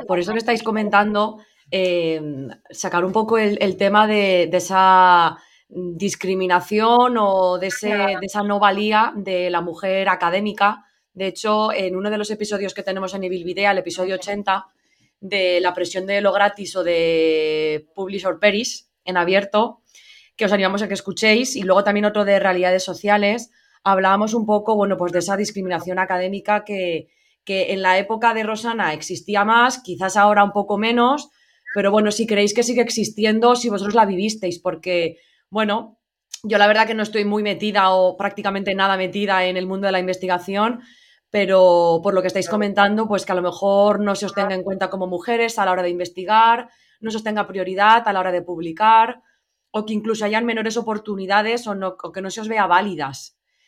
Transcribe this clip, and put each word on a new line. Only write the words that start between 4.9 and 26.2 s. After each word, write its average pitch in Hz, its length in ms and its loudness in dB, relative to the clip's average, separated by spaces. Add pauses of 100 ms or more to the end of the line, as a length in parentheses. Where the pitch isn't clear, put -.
discriminación 190 1500 0
o 190 400 2
de 185 100 -4
ese, 208 200 -6
de 196 380 -2
esa 208 180 -4
no 202 160 0
valía 214 560 2
de 185 340 -4
la 175 100 -2
mujer 190 480 -4
académica. 196 760 0 (300)
De 190 120 -6
hecho, 214 460 -2
en 185 240 -4
uno 196 120 -4
de 214 100 -4
los 208 120 -6
episodios 208 420 -6
que 190 120 -12
tenemos 190 300 -6
en 190 100 -8
Ibilbidea, 185 480 -2
el 190 60 -2
episodio 185 380 -4
ochenta, 202 500 -4 (520)
de 185 420 0
la 180 140 0
presión 185 320 -6
de 202 140 -2
lo 196 120 2
gratis 202 440 -2
o 180 80 -2
de 156 1080 0
Publish 190 300 -8
or 170 140 -4
Perish 208 480 -2 (180)
en 185 120 -4
abierto, 202 640 0 (540)
que - 80 -2
os 196 80 0
animamos 196 300 2
a 214 40 -4
que 196 80 -6
escuchéis, 214 640 0
y 208 60 -6
luego 190 200 4
también 208 220 0
otro 208 200 0
de 196 140 4
realidades 185 460 0
sociales, 208 640 0 (320)
hablábamos 196 520 2
un 233 100 -2
poco, 214 320 0
bueno, 202 220 0
pues 175 140 -4
de 175 80 0
esa 190 180 -2
discriminación 185 600 -6
académica 196 640 -2